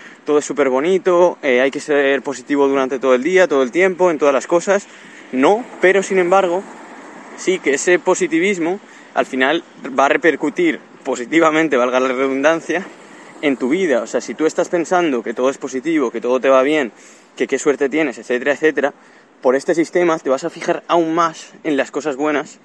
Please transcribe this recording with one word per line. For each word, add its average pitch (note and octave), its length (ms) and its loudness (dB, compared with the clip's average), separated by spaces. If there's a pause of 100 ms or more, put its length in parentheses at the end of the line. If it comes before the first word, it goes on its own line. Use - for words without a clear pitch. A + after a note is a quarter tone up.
(240)
todo D3 140 0
es C#3 80 0
súper C3+ 240 0
bonito, F3 720 2
eh, B2+ 180 2
hay C3+ 100 2
que C#3+ 100 -8
ser C#3 420 0
positivo C#3 440 0
durante C3+ 320 0
todo B2+ 160 2
el B2 80 2
día, F#3 240 4
todo C#3+ 160 2
el A#2+ 100 -2
tiempo, F3+ 380 2
en D3+ 80 -2
todas C#3+ 140 2
las B2+ 140 -2
cosas". F#3 400 0 (460)
No, F3 340 2 (160)
pero F#3 200 4
sin F#3+ 160 0
embargo, F#3 440 2 (760)
sí F#3 220 -2
que C#3 160 0
ese F3 240 2
positivismo F3 800 0 (340)
al C3 120 0
final C3+ 380 0 (340)
va C3+ 80 6
a C#3+ 40 2
repercutir D3+ 680 0 (240)
positivamente, D3+ 760 0
valga B2 220 0
la C3 100 2
redundancia, C#3+ 800 -2 (540)
en C#3 160 0
tu B2+ 120 -4
vida. D3 340 0
O A2+ 40 -8
sea, B2 140 -4
si A#2+ 140 -10
tú D#3 120 -2
estás E3+ 220 -2
pensando E3 540 0
que A2+ 100 -6
todo B2+ 160 0
es C3+ 100 -4
positivo, C3 520 -2
que A2+ 100 -8
todo B2 200 0
te C3+ 80 0
va C3 140 6
bien, C#3+ 300 0 (440)
que B2+ 100 -2
qué C3+ 120 -4
suerte C#3 300 0
tienes, C3+ 300 -2
etcétera, B2 340 -2
etcétera, C#3+ 420 0 (460)
por C3 160 2
este D#3 180 -2
sistema E3+ 440 0
te D3+ 100 -8
vas C3+ 160 -2
a E3 60 -6
fijar D#3+ 380 -6
aún D#3+ 260 0
más E3 380 -2 (120)
en D3+ 120 -2
las C3 140 -2
cosas C#3+ 260 -6
buenas D3 480 -4